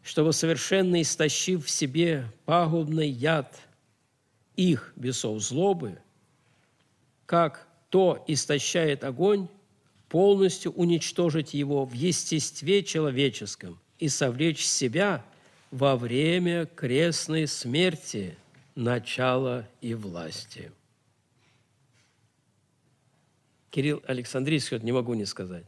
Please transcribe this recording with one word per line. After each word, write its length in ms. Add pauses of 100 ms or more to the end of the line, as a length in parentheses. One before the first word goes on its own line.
«Чтобы 300
совершенно 680
истощив 640
в 40
себе 560 (200)
пагубный 640
яд 520 (960)
их 400
бесов 460
злобы, 560 (1300)
как 420 (220)
то 360
истощает 760
огонь, 440 (600)
полностью 640
уничтожить 800
его 320
в 80
естестве 920
человеческом 960 (200)
и 100
совлечь 560
себя 580 (480)
во 260
время 680
крестной 840
смерти, 880 (380)
начала 960 (140)
и 100
власти». 800 (3000)
Кирилл 360
Александрийский, 720
вот 40
не 100
могу 200
не 140
сказать. 420